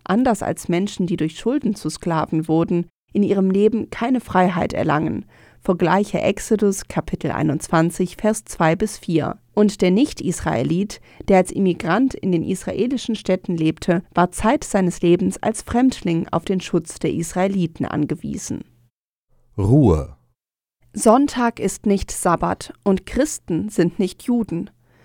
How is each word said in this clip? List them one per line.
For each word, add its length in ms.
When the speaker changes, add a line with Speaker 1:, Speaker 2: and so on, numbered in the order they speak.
Speaker 1:
anders 400
als 240
Menschen, 400
die 80
durch 220
Schulden 360
zu 160
Sklaven 560
wurden, 400
in 100
ihrem 280
Leben 400
keine 300
Freiheit 520
erlangen. 540
Vergleiche 600
Exodus 680
Kapitel 420
einundzwanzig, 840
Vers 280
zwei 300
bis 240
vier. 400
Und 280
der 100
Nicht-Israelit, 1080
der 100
als 140
Immigrant 640
in 180
den 100
israelischen 720
Städten 420
lebte, 460
war 200
Zeit 320
seines 360
Lebens 400
als 220
Fremdling 680
auf 120
den 160
Schutz 380
der 160
Israeliten 720
angewiesen. 800
Speaker 2:
Ruhe. 600
Speaker 1:
Sonntag 680
ist 260
nicht 240
Sabbat 720
und 240
Christen 640
sind 320
nicht 240
Juden. 460